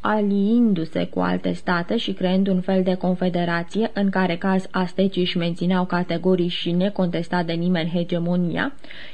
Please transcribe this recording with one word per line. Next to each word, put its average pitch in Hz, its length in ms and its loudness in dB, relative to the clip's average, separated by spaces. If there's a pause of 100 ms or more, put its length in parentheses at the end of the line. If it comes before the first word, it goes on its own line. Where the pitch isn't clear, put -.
aliindu-se 202 1040 2
cu - 140 -4
alte 180 320 0
state 175 440 -2
și 208 160 -2
creând 190 340 2
un 190 140 2
fel 190 220 2
de 185 120 2
confederație, 180 1000 -2
în 202 160 2
care 185 260 0
caz 190 340 0
astecii 185 520 0
își 180 160 0
mențineau 175 460 0
categoric 175 640 0
și - 200 -4
necontestat 175 760 0
de 170 60 -4
nimeni 170 420 0
hegemonia, 175 760 0 (420)